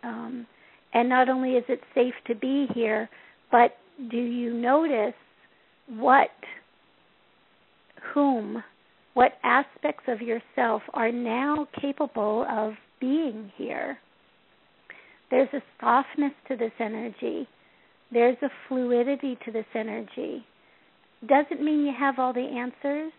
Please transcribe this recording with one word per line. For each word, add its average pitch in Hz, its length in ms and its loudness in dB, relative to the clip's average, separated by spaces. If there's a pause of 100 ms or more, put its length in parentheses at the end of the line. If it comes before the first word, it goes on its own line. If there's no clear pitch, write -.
Um, 233 460 -10 (460)
and 240 160 2
not 254 180 4
only 262 280 0
is 240 120 2
it - 140 -2 (120)
safe 247 200 2 (140)
to 233 80 -2
be 269 380 0
here, 220 360 0 (420)
but 240 260 6 (320)
do 233 80 -4
you 240 360 -2
notice 247 600 2 (760)
what, 247 440 4 (1800)
whom, 233 500 0 (500)
what 247 200 6 (100)
aspects 277 640 0
of 233 140 -4
yourself 233 600 -2 (120)
are 226 180 0
now 254 560 -2 (120)
capable 233 680 -2
of 214 240 -2 (280)
being 254 560 -2
here? - 400 -8 (1300)
There's 262 240 4
a 285 80 -6 (200)
softness 269 520 0 (140)
to 269 80 -4
this 226 240 -4
energy. 226 680 -6 (640)
There's 240 300 4
a 277 80 -2 (180)
fluidity 247 800 0
to 226 60 -10
this 220 140 -6 (100)
energy. 220 680 -8 (840)
Doesn't 285 360 4
mean 302 220 2
you 285 120 0
have 269 220 0
all 254 140 0
the 247 80 -2
answers. 277 760 -6